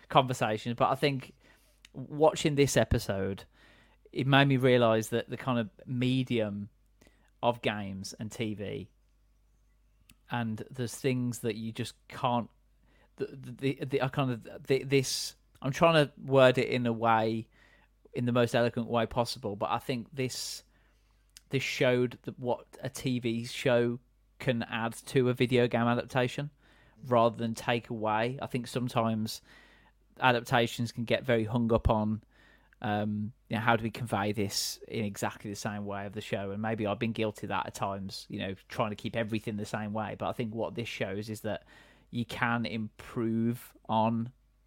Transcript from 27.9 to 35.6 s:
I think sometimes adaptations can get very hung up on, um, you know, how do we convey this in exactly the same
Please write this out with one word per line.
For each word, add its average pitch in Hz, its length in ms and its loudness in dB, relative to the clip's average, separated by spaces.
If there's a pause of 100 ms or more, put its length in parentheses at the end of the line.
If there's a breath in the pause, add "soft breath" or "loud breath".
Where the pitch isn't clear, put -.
I 113 60 -6
think 120 200 -6
sometimes 113 760 -2 (800 soft breath)
adaptations 120 720 2
can 117 140 -6
get 113 180 0
very 117 220 2
hung 113 260 0
up 113 180 2
on, 107 320 0 (600 soft breath)
um, 107 500 -2 (180)
you 123 60 -4
know, 107 60 -2
how 117 140 2
do 110 80 -2
we 117 60 -2
convey 107 440 -2
this - 440 -4 (100)
in 113 180 -4
exactly 104 440 -6
the 101 60 -8
same 104 300 -6